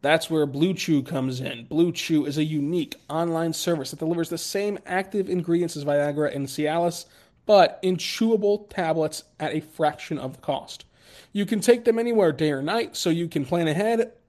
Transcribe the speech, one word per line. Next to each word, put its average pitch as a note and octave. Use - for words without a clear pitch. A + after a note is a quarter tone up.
That's D#3
where D#3
Blue D3
Chew D3
comes C3
in. B2
Blue E3
Chew D#3
is C#3+
a D#3
unique D#3
online E3
service D#3
that D3+
delivers E3
the E3
same G3+
active F#3+
ingredients E3+
as C#3+
Viagra D3
and C#3
Cialis, E3
but G3
in F#3
chewable G#3
tablets D#3+
at D#3
a D3+
fraction D3+
of C3
the -
cost. -
You G3+
can G#3+
take A#3+
them A3+
anywhere, A3
day D3+
or C3+
night, G#3
so -
you E3+
can D3+
plan E3+
ahead G#3+